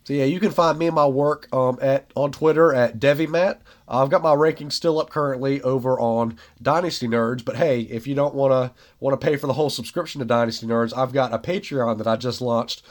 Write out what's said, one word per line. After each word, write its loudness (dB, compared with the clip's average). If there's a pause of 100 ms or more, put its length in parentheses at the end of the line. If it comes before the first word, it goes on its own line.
So, -8
yeah, 0
you 0
can 0
find 2
me 0
and 0
my 4
work, 0
um, 0
at, 0
on 0
Twitter 4
at 0
Devimat. 2 (320)
Uh, 0
I've 0
got 2
my 4
rankings 0
still 0
up -6
currently -2
over 0
on 0 (240)
Dynasty 0
Nerds, 0
but -6
hey, 2
if -8
you -6
don't 0
wanna, 2 (280)
wanna 0
pay 0
for -4
the -2
whole 0
subscription -8
to -6
Dynasty 0
Nerds, -2
I've -2
got 0
a -6
Patreon -4
that -8
I 2
just -4
launched -4